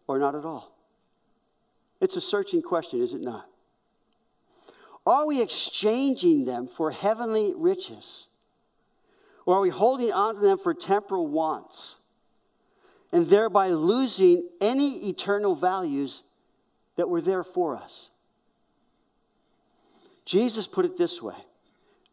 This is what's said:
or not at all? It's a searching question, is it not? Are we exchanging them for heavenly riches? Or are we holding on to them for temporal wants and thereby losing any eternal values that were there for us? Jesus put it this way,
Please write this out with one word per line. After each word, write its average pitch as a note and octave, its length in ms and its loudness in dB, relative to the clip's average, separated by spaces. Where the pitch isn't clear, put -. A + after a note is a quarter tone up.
or C3+ 120 -2
not C#3 160 0
at D3+ 100 -10
all? D3+ 280 -14
It's F#3 160 0
a F3 60 -4
searching F#3+ 400 -2
question, D#3 400 -4
is B2 120 -2
it D#3 80 -10
not? A#2 280 -12
Are C4 200 4
we D4 160 0
exchanging G#3 1040 0
them B2 220 -6
for D#3 240 -4
heavenly A3 600 -2
riches? E3+ 760 -4
Or F3+ 120 4
are G3 40 2
we F#3+ 80 2
holding A#3 440 0
on G#3 220 0
to G3+ 40 -16
them G3 180 4
for F3+ 160 -2
temporal F#3+ 540 -2
wants D3+ 680 -6
and E3+ 160 4
thereby G3 420 4
losing F3+ 800 4
any B3+ 480 0
eternal G3+ 460 0
values D3+ 680 -2
that E3+ 140 0
were E3+ 120 0
there F3+ 220 0
for F3 320 -2
us? - 360 -18
Jesus A3 440 0
put F3+ 180 0
it E3+ 100 -6
this E3+ 260 -2
way, G#2 240 -14